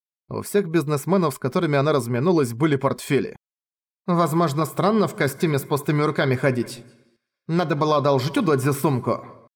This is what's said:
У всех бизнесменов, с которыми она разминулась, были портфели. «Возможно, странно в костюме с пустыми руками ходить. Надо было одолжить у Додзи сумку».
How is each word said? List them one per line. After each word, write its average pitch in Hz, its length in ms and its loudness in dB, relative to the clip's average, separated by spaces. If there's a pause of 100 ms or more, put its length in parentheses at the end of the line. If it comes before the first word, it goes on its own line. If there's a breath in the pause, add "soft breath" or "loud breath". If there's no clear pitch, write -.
(300)
У 107 120 -6
всех 196 280 -2
бизнесменов, 160 680 0
с - 40 -16
которыми 151 380 0
она 143 140 2
разминулась, 127 600 0
были 143 240 2
портфели. 135 580 -2 (680)
«Возможно, 160 600 0
странно 190 420 0
в - 80 -10
костюме 147 440 0
с 135 40 -4
пустыми 147 400 0
руками 151 320 0
ходить. 123 500 -2 (600)
Надо 165 280 0
было 151 220 2
одолжить 139 400 2
у 285 40 2
Додзи 147 300 2
сумку». - 840 -4